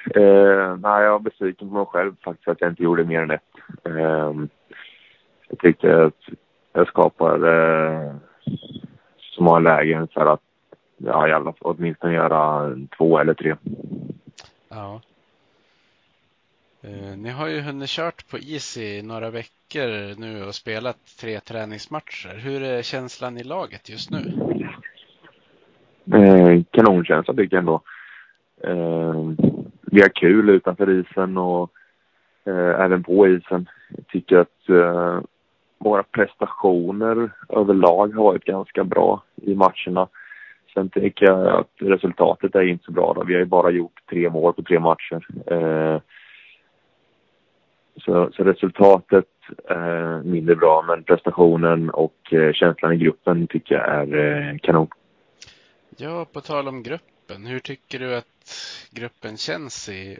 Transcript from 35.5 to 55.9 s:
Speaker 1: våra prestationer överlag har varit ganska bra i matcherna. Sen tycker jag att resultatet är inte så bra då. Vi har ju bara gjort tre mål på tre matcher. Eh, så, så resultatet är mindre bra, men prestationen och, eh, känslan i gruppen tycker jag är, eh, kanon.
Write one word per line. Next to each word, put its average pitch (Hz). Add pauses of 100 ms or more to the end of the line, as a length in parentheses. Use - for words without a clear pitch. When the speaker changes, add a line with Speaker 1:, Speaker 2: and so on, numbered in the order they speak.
Speaker 1:
våra 104
prestationer 101 (180)
överlag 98
har 110
varit 98
ganska 95
bra 92 (140)
i 98
matcherna. 92 (640)
Sen 95
tycker 98
jag 95
att 90
resultatet 92
är 98
inte 90
så 87
bra 85
då. 87
Vi 90
har 87
ju 90
bara 90
gjort 87
tre 87
mål 82
på -
tre 85
matcher. 82 (200)
Eh, 80 (2000)
så, 90
så 95
resultatet 95 (360)
är 85
mindre 85
bra, 80
men 82
prestationen 82
och, -
eh, 78
känslan 85
i 85
gruppen 85
tycker -
jag 67
är, 73
eh, 73
kanon. 160 (1080)